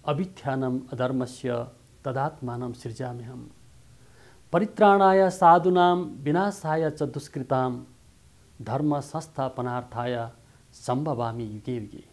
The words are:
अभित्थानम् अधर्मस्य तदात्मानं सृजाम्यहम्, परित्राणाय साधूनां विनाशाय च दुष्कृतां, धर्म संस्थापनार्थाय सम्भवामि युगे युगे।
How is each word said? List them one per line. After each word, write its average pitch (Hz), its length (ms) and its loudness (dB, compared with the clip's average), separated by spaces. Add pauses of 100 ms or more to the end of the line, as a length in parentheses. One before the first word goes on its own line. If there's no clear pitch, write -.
अभित्थानम् 135 760 -4 (120)
अधर्मस्य 123 720 -4 (380)
तदात्मानं 127 680 -6
सृजाम्यहम्, 120 720 -12 (1040)
परित्राणाय 196 800 6
साधूनां 175 680 6 (280)
विनाशाय 160 680 0
च 151 120 -6
दुष्कृतां, 131 680 -2 (920)
धर्म 143 380 -2
संस्थापनार्थाय 123 1160 -6 (560)
सम्भवामि 120 720 -4
युगे 107 320 -8
युगे। 104 360 -12